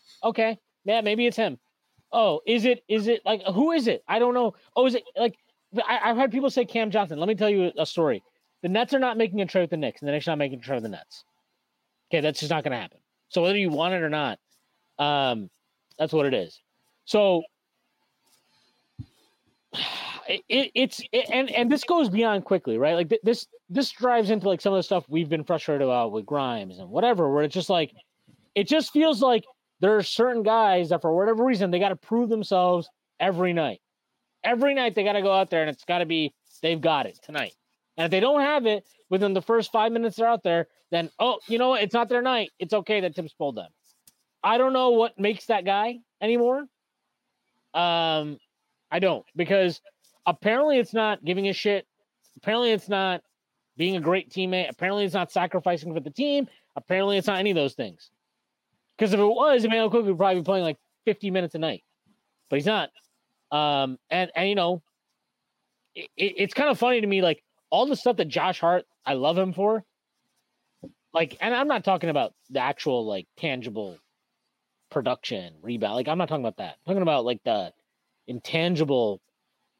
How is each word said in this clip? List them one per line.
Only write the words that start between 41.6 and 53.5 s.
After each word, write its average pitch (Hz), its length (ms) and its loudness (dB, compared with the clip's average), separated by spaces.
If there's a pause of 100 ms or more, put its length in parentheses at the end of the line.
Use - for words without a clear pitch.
what? 247 120 2
It's 208 140 -2
not 233 140 0
their 240 120 0
night. 247 380 0
It's 175 140 -6
okay 208 280 0
that 175 140 -2
Tim 170 120 -6
spoiled 143 280 -6
them. 87 160 -12 (720)
I 226 160 2
don't 262 140 2
know 254 180 2
what 226 280 2
makes 202 280 -2
that 202 180 0
guy 208 320 -2 (240)
anymore. 240 460 0 (1080)
Um, 160 640 0 (540)
I 165 80 0
don't, 175 260 0 (100)
because 180 460 2 (460)
apparently 254 500 2
it's 233 160 0
not 214 320 -2
giving 185 220 -2
a 196 60 -2
shit. 202 340 -2 (500)
Apparently 226 340 0
it's 208 160 -2
not 190 360 -2 (520)